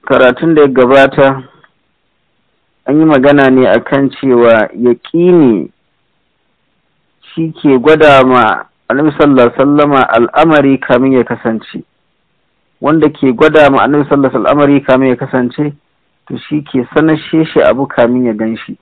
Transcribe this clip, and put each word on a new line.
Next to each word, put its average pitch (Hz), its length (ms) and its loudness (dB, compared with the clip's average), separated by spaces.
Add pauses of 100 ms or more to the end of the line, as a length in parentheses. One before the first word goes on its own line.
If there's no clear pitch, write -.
Karatun 131 500 0
da 151 60 4
ya 143 60 4
gabata, 135 760 2 (1400)
an 143 140 0
yi 160 60 2
magana 143 440 2
ne 131 180 2
a 107 120 0
kan 139 300 -4
cewa 120 640 0
yaƙini 123 960 0 (1600)
shi 165 180 -8 (100)
ke 135 160 2
gwada 143 480 2
ma 113 380 0 (260)
Annabi 143 220 -2
sallallahu 135 420 0
alaihi - 60 -12
wasallama 143 500 0
al'amari 139 680 0
kamin 131 340 -2
ya 123 100 0
kasance. 113 600 -8 (1000)
Wanda 151 280 0
ke 135 280 -2
gwada 151 320 2
ma 123 160 0
Annabi 143 240 -2
sallallahu 135 240 0
alaihi 120 100 -4
wasallama - 60 0
al'amari 143 320 2
kamin 131 280 0
ya 123 60 0
kasance, 131 580 -6 (540)
to, 123 100 -12 (120)
shi 151 140 -6
ke 123 320 -6
sanashe 156 580 -2
shi 151 80 0
abu 135 240 0
kamin 123 400 -2
ya 117 80 -4
gan 110 240 -6
shi. - 240 -18